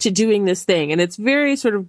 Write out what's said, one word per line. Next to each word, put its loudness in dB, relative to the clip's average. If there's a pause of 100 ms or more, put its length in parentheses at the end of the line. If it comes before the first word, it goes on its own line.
to -2
doing 0
this -2
thing." 0
And 0
it's -2
very 0
sort -2
of -4